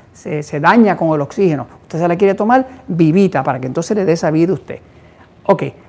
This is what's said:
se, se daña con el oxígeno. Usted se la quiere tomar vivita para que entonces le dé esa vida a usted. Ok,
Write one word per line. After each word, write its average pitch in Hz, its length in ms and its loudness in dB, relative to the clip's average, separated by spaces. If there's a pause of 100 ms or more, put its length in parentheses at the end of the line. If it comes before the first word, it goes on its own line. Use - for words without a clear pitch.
(120)
se, - 300 -10
se 147 180 -10
daña 190 360 4
con 160 180 0
el 147 60 0
oxígeno. 147 460 -2 (200)
Usted 160 140 -6
se 175 80 2
la 170 80 -2
quiere 196 180 2
tomar 247 320 2 (220)
vivita 165 560 2
para 131 160 -4
que 127 80 -8
entonces 165 280 -4
le 208 80 -2
dé 160 100 2
esa 165 180 -2
vida 165 180 2
a 175 40 -2
usted. - 260 -10 (640)
Ok, 170 180 2 (260)